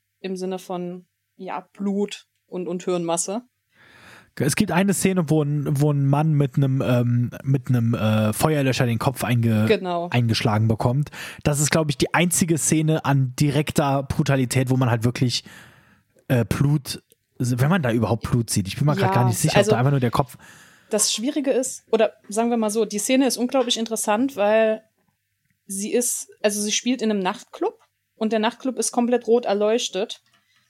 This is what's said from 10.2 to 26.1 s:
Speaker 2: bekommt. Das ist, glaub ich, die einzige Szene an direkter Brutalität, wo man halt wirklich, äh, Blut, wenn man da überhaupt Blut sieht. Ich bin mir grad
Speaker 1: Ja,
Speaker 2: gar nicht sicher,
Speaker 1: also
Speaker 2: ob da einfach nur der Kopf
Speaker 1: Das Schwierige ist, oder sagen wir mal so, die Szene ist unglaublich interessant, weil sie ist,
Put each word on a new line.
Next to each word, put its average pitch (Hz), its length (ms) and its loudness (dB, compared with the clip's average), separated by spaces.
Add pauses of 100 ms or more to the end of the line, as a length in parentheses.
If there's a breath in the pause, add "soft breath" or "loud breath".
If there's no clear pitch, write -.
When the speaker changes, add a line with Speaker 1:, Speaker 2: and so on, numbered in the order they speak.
Speaker 2:
bekommt. 123 420 0 (320 loud breath)
Das 147 180 -2
ist, 147 120 -2
glaub 160 180 0
ich, - 80 -2
die - 160 -2
einzige 170 460 2
Szene 156 440 0
an 135 360 0
direkter 143 640 0
Brutalität, 131 680 0
wo 131 80 2
man 127 140 2
halt 113 120 0
wirklich, 123 400 0 (840 loud breath)
äh, 117 180 2
Blut, - 560 -2 (380)
wenn 127 320 0
man 190 100 2
da 123 100 0
überhaupt 110 380 0
Blut 117 220 0
sieht. 95 160 -2
Ich - 100 -8
bin 139 80 0
mir 151 100 2
grad 190 140 2
Speaker 1:
Ja, 190 120 2
Speaker 2:
gar - 60 4
nicht 117 120 0
sicher, 156 180 2
Speaker 1:
also 208 140 4
Speaker 2:
ob - 20 6
da 113 60 2
einfach 135 120 4
nur 139 80 2
der 123 120 0
Kopf - 260 0 (520 loud breath)
Speaker 1:
Das 208 240 0
Schwierige 269 380 -2
ist, 247 400 -2
oder 220 220 2 (160)
sagen 226 200 0
wir 240 80 0
mal 214 120 0
so, 214 160 0
die 208 140 -6
Szene 262 280 2
ist 233 100 -2
unglaublich 247 400 0
interessant, 226 600 -2
weil 220 460 2 (840)
sie 196 260 -8
ist, - 380 -2 (120)